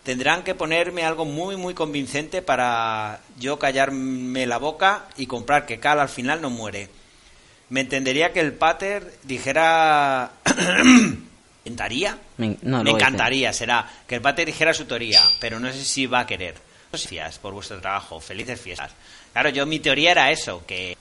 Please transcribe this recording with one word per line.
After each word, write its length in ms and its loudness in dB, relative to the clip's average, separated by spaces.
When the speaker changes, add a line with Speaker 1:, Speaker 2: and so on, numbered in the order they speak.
Speaker 1:
Tendrán 380 0
que 140 -4
ponerme 480 -2
algo 220 -2
muy, 320 -6
muy 180 -6
convincente 640 -4
para 800 0
yo 220 -4
callarme 880 -2
la 100 -2
boca 480 0
y 120 -8
comprar 400 0
que 120 -8
Cal 200 2
al 100 0
final 320 -4
no 80 -4
muere. 400 -8
Me 120 -2
entendería 520 0
que 60 0
el 140 2
pater 720 -2
dijera 1080 2
<clears throat> 680 6
¿Encantaría? 520 -4
Speaker 2:
Me 100 0
en-, 160 -2
no, 160 0
Speaker 1:
Me 60 0
Speaker 2:
luego 120 4
dice. 120 6
Speaker 1:
encantaría, 440 0
será 340 0
que 80 -6
el 60 -4
pater 260 2
dijera 260 2
su 120 -6
teoría, 360 2
pero 200 -6
no 120 -4
sé 120 -8
si 240 -2
va 140 2
a 40 0
querer. 300 -8
Gracias 460 -8
por 160 -12
vuestro 260 -12
trabajo, 400 -6
felices 400 -10
fiestas. 320 -12
Claro, 160 2
yo 160 0
mi 140 -4
teoría 320 4
era 200 6
eso, 340 -4
que 360 -10